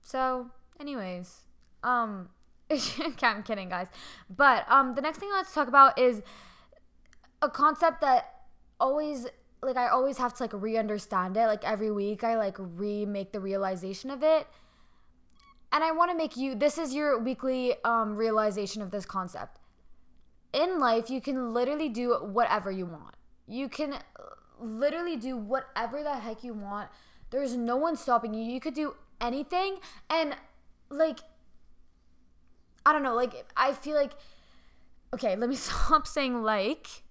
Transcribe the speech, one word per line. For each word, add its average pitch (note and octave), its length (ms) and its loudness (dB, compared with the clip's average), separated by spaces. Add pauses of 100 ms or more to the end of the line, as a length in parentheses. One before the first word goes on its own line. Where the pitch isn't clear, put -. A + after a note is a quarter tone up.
So, B3+ 480 -2 (280)
anyways, F#3+ 640 -10 (360)
um, A3 480 -2 (200)
<laughs> - 220 -8
okay, C#4 540 -2
I'm G#3+ 160 2
kidding, G3 280 -6
guys. F3+ 180 -4 (420)
But, A#3+ 400 6
um, B3+ 240 6
the C4 80 -2
next D#4 160 -4
thing G4+ 120 -8
I G4 80 0
want F#4 100 -2
to - 60 -14
talk D4 140 2
about C4+ 300 10
is B3 240 4 (1200)
a D4 80 2
concept D#4 520 4
that C4 320 4 (440)
always, C#4+ 480 0 (360)
like, B3+ 160 -2
I B3 100 2
always C4 300 2
have B3 180 -2
to, C4 80 -4
like, A3+ 100 -4
re-understand G#3 840 -2
it. A3+ 100 4
Like, G#3+ 160 0
every G#3+ 280 -2
week G3+ 320 -2
I, A3+ 120 2
like, G3 240 -2
remake G3+ 720 -4
the G#3+ 80 -6
realization F#3+ 720 -4
of C4 100 -6
it. D#4 260 4 (1200)
And D4+ 120 2
I D#4+ 80 2
wanna E4+ 240 2
make D#4+ 220 -2
you, C4 180 -2
this D4 220 4
is D4 160 -4
your C#4+ 260 2
weekly, B3+ 640 0
um, A3+ 320 0
realization G#3+ 680 0
of F#3 100 -8
this G3+ 140 -6
concept. - 540 -8 (920)
In F4 260 2
life, A#3 300 2
you C4 100 -4
can B3+ 340 -4
literally C#4+ 360 0
do A#3+ 240 0
whatever G3+ 580 0
you F#3+ 140 -4
want. E3 300 -14 (320)
You B3+ 200 -8
can C#4+ 280 -6 (640)
literally D4 580 -2
do B3+ 180 -8
whatever A#3 680 -6
the D4 140 -4
heck A3+ 280 -10
you A#3+ 100 -12
want. G3+ 360 -10 (400)
There's B3+ 280 -2
no A#3 180 0
one D#4 220 0
stopping A#3 360 0
you. A3 100 -6
You A#3+ 160 -6
could D4 140 -6
do D4 220 -4 (240)
anything. F4+ 600 -2 (300)
And, D#4 260 0 (540)
like, D4 300 0 (1700)
I D4 80 6
don't D4 100 0
know, A#3+ 120 -2
like, - 420 -4
I C4 160 2
feel D4+ 220 -6
like, C#4+ 180 0 (1000)
okay, A3 220 0
let A#3 140 -2
me C#4 60 -2
<laughs> - 20 -6
stop - 500 4
saying B3 360 -2
"like." G#3+ 440 0 (240)